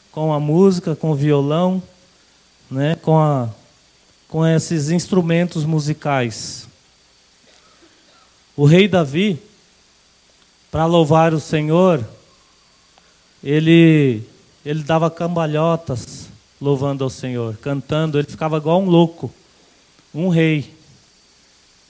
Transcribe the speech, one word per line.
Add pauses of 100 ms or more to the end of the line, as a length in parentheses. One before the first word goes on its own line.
(120)
com
a
música,
com
o
violão, (880)
né,
com
a, (800)
com
esses
instrumentos
musicais. (1900)
O
rei
Davi, (1300)
pra
louvar
o
Senhor, (1400)
ele, (420)
ele
dava
cambalhotas (340)
louvando
ao
Senhor,
cantando,
ele
ficava
igual
um
louco, (800)
um
rei. (1120)